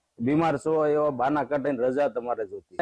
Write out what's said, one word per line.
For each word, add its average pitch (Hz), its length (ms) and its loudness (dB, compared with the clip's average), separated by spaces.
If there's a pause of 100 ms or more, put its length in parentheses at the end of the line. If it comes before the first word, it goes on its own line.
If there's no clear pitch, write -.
(180)
બીમાર 147 400 2
છો 156 280 0
એવા 151 240 2
બહાના 135 340 0
કાઢીને 139 340 -2
રજા 131 300 2
તમારે 117 380 -4
જોતી." 98 360 -16